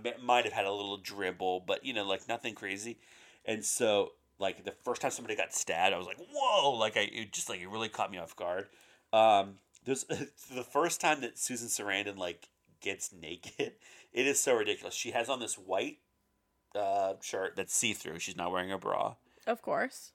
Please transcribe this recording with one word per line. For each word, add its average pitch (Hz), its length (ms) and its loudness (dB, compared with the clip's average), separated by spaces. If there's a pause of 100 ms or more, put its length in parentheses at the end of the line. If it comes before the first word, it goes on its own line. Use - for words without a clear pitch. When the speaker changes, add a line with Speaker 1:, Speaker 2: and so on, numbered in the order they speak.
Speaker 1:
m-, 123 200 -6
might 123 200 6
have 104 80 -4
had 110 100 0
a 98 80 0
little 101 260 -4
dribble, 92 680 -4
but, 98 160 0
you 131 100 -4
know, 104 140 -2
like, 95 220 -2
nothing 113 260 -4
crazy. 104 440 -8 (440)
And 107 220 -4
so, 104 480 2 (260)
like, 92 240 -2
the 82 80 -8 (140)
first - 160 -2
time - 100 0
somebody 110 240 -6
got 92 180 -2
stabbed, 92 400 2
I 87 40 0
was 90 100 -6
like, 95 120 -10 (140)
"Whoa!" 214 420 4
Like, 110 200 2
I, 110 60 6 (100)
it 110 220 -8
just, - 160 -6
like, 95 100 -6
it 90 80 -10
really 110 220 -4
caught 101 220 -2
me 92 60 -8
off - 200 -10
guard. 92 300 -2 (440)
Um, 101 440 8 (300)
there's, 135 180 -2
<laughs> 151 500 -8
the 123 120 -6
first 160 340 2
time 151 220 4
that 117 180 -6
Susan 117 300 -4
Sarandon, 101 480 0
like, 87 320 -6 (320)
gets - 320 -4
naked, 87 600 -6 (200)
<laughs> - 200 -20
it 131 140 4
is 135 120 4
so 131 140 4
ridiculous. 104 420 0
She 117 160 -6
has 120 180 -2
on 127 100 -2
this 110 160 -6
white, 98 440 -4 (760)
uh, 98 460 2
shirt 95 340 -4
that's 95 180 -4
see-through. 92 460 -2
She's 90 160 -8
not 87 160 -2
wearing 92 200 -2
a 95 60 -2
bra. 101 380 -2 (300)
Speaker 2:
Of 233 160 -2
course. - 540 -4